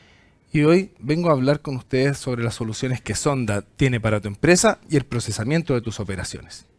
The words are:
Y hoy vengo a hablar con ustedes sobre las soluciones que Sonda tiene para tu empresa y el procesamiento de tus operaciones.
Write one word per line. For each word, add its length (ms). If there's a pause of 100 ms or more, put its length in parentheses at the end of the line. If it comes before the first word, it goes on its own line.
(520)
Y 120
hoy 360
vengo 300
a 20
hablar 300
con 160
ustedes 400
sobre 260
las 120
soluciones 440
que 160
Sonda 460
tiene 400
para 180
tu 80
empresa 520 (100)
y 80
el 80
procesamiento 680
de 60
tus 220
operaciones. 640 (140)